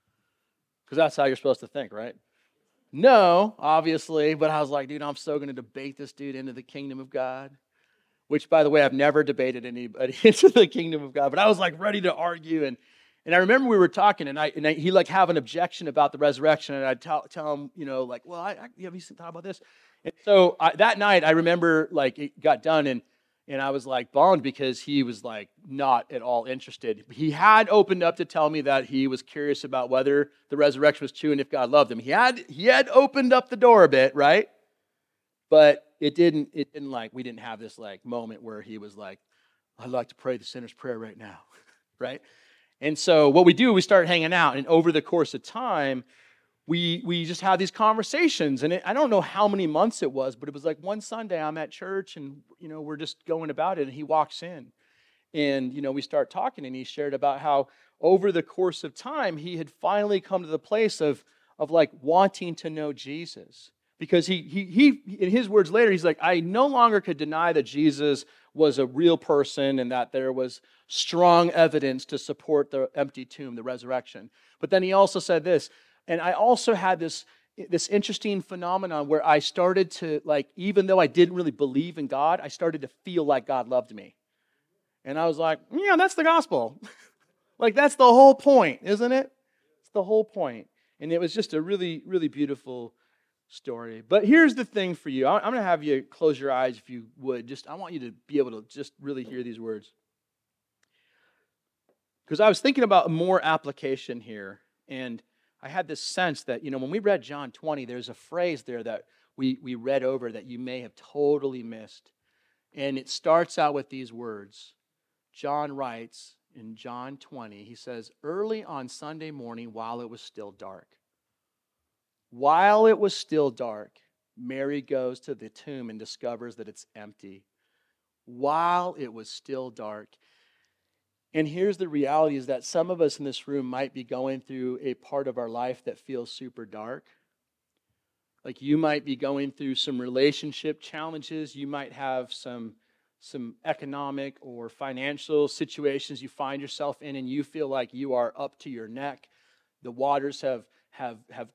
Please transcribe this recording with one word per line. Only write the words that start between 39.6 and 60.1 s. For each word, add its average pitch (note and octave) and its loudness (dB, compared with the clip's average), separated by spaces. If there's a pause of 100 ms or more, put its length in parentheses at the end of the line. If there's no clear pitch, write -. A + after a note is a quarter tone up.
"I'd A#2+ -16
like B2 -6
to - -20
pray B2+ -8
the - -18
sinner's A#2+ -16
prayer B2 -12
right A2 -16
now," G2+ -20 (300)
<laughs> - -20
right? B2 -10 (580)
And D3 -4
so D#3 6
what F3 8
we E3+ 10
do, B3 4
we F#3+ 6
start F3+ 6
hanging E3+ 0
out, D3+ 4
and C#3 -6
over E3 4
the D3+ 2
course D#3+ 0
of C3 -10
time, D3 -4 (600)
we, E3+ -2
we E3+ -4
just E3+ -8
have F#3 2
these F#3 -2
conversations. A3 0
And D#3+ 0
it, F#3 -4
I F#3 -2
don't G#3+ 2
know G3+ 4
how G#3 0
many G3 -2
months E3 0
it C#3+ -2
was, C3 -6
but C3+ -16
it C#3+ -12
was, C#3+ -10
like, D#3 -4
one G3+ -8
Sunday G#3+ -8
I'm D#3 -6
at D3+ -10
church, F#3+ -10
and, C#3 -16 (180)
you E3 -18
know, D#3 -14
we're D3+ -12
just - -14
going D#3+ -6
about E3 -2
it, D3+ 0
and C3+ -10
he D3+ -12
walks D3+ -2
in. E3 -16 (600)
And, C#3 -2
you C#3+ -10
know, C#3 -4
we C#3+ -6
start C#3+ -2
talking, F#3 -6
and C3 -12
he C3 -12
shared C#3+ -8
about C#3 -2
how C#3+ 0 (320)
over F#3 4
the E3+ 0
course - -4
of C#3+ -12
time, A#3+ -6
he E3+ -12
had D#3+ -10
finally G3+ -2